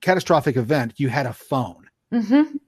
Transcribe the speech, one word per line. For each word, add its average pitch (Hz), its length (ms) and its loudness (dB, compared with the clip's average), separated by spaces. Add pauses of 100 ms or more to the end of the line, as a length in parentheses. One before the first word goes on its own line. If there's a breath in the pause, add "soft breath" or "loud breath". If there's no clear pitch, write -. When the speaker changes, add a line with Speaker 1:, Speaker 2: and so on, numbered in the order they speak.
Speaker 1:
catastrophic 160 560 2
event, 123 400 -2
you 139 120 -2
had 127 180 -2
a 113 60 -6
phone. - 560 -6 (240)
Speaker 2:
Mm-hmm. 277 440 2 (120)